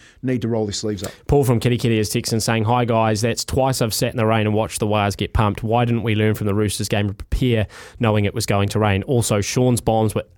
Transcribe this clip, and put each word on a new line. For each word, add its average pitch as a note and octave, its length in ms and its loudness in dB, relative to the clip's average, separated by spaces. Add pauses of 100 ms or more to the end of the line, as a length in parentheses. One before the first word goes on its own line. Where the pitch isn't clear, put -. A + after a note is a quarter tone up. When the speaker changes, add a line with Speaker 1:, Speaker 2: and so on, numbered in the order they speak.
(220)
Speaker 1:
need B2+ 200 -2
to A#2+ 80 -2
roll A2 160 0
their G2+ 80 -6
sleeves G#2+ 280 -4
up. - 120 -8 (140)
Speaker 2:
Paul C#3 180 4
from A#2 160 2
Kitty B2 160 2
Kitty A2+ 200 2
is G#2+ 120 0
texting A#2 320 -2
saying, A2+ 240 0
"Hi B2 180 2
guys, A2 380 2
that's A#2 240 -2
twice C3 360 0
I've A2+ 120 0
sat - 180 -2
in - 60 -8
the A2 80 0
rain A2 200 2
and G#2+ 80 2
watched G#2+ 280 -2
the A2+ 40 0
Wires G#2 300 0
get - 160 -6
pumped. G#2 320 0
Why A#2 220 0
didn't A#2 180 0
we A2 100 0
learn G#2+ 220 2
from G#2 120 -4
the G2+ 60 0
Roosters G#2 360 -2
game G#2 180 0
and G2 100 -6
prepare A#2 500 0 (340)
knowing G#2+ 240 2
it F#2+ 80 -2
was G#2+ 120 -4
going G2+ 240 0
to G#2 100 -4
rain? G2+ 240 2
Also, A#2 360 0
Sean's B2+ 400 2
bombs A2 340 0
were - 120 -4 (120)